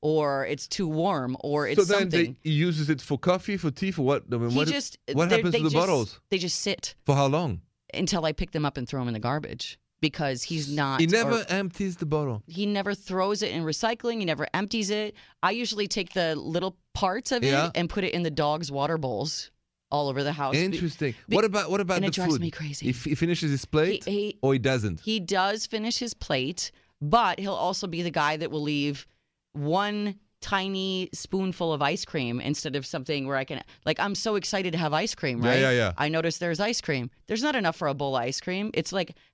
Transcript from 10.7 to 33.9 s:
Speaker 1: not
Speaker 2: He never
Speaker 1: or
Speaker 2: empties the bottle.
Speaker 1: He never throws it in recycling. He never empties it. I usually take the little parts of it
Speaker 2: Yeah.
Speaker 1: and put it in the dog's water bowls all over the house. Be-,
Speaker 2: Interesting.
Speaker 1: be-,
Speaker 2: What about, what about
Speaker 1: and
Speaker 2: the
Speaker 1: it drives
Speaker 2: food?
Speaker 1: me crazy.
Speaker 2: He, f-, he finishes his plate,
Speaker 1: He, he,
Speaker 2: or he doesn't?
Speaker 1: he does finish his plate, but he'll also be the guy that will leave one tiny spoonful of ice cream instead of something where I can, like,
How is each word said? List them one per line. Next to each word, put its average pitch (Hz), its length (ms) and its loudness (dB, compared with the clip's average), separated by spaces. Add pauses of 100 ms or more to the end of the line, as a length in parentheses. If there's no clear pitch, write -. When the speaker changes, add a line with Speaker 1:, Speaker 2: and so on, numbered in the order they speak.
Speaker 1:
not 139 280 2
Speaker 2:
He 165 80 4
never 226 320 4
Speaker 1:
or 202 80 -6
Speaker 2:
empties 190 480 -2
the 170 100 -6
bottle. 143 400 0
Speaker 1:
He 180 200 -4
never 202 280 0
throws 190 480 0
it - 80 -2
in 160 140 -2
recycling. 226 560 0
He 202 40 -2
never 151 300 0
empties 202 360 -2
it. 208 260 -4 (260)
I 180 80 4
usually 214 380 -2
take 185 240 -4
the 165 240 0
little 170 400 -2 (180)
parts 202 380 0
of 240 100 2
it 139 80 2
Speaker 2:
Yeah. 147 240 4
Speaker 1:
and 175 160 0
put 196 140 -2
it - 100 -2
in 175 80 0
the 160 80 0
dog's 147 400 0
water 143 280 0
bowls 135 520 -4 (400)
all 147 180 0
over 135 160 0
the 143 80 0
house. 139 220 0
Be-, 160 100 4
Speaker 2:
Interesting. 165 500 -2 (140)
Speaker 1:
be-, 208 80 4
Speaker 2:
What 214 80 6
about, 196 260 0
what 196 100 2
about 180 160 2
Speaker 1:
and 185 80 2
Speaker 2:
the 196 40 2
Speaker 1:
it 147 60 -2
drives 180 200 2
Speaker 2:
food? 143 60 0
Speaker 1:
me 170 100 -2
crazy. 151 360 -8
Speaker 2:
He, 123 40 2
f-, 123 140 -2
he 147 100 2
finishes 165 360 0
his 139 160 0
plate, 170 380 2
Speaker 1:
He, - 60 -4
he, 202 300 -2
Speaker 2:
or 135 140 4
he 131 40 2
doesn't? 107 420 0
Speaker 1:
he 220 200 -2
does 196 460 0
finish 226 320 -4
his 233 160 -6
plate, - 580 -4 (300)
but 185 360 4
he'll 196 140 -2
also 185 340 -2
be 170 160 -4
the 175 80 -2
guy 151 280 2
that 160 120 -4
will 151 120 -2
leave 147 440 -2 (460)
one 202 640 0 (260)
tiny 190 720 -2
spoonful 185 600 -2
of 147 100 0
ice 147 220 0
cream 123 360 -2
instead 143 340 -4
of 139 120 -2
something 143 400 -4
where 139 100 -2
I 135 80 0
can, 135 180 -8 (220)
like, 156 160 0